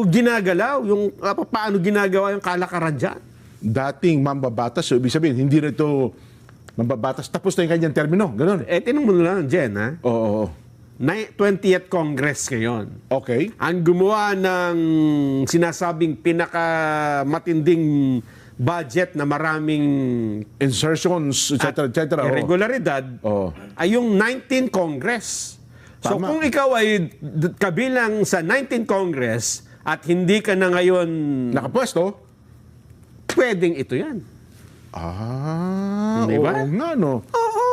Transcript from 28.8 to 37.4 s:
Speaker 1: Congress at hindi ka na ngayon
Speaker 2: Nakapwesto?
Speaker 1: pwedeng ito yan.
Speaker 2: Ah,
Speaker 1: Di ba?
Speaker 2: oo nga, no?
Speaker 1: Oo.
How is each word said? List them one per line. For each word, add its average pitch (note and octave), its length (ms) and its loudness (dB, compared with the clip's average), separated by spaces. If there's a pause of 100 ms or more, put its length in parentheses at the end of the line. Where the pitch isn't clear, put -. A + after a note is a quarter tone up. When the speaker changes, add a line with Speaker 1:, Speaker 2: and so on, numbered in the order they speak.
Speaker 1:
Congress C3+ 580 -2 (380)
at D#3 200 -4
hindi F3+ 380 2
ka G#3 140 0
na F#3 160 2
ngayon F3+ 380 4 (420)
Speaker 2:
Nakapwesto? E3+ 760 -2 (1040)
Speaker 1:
pwedeng F3+ 480 2
ito C3+ 160 -6
yan. A3 320 -6 (640)
Speaker 2:
Ah, D#3+ 1300 -4
Speaker 1:
Di A2 160 2
ba? D3 160 2
Speaker 2:
oo C#3 160 -2
nga, D4+ 220 -2
no? C#3+ 280 0
Speaker 1:
Oo. A4+ 500 0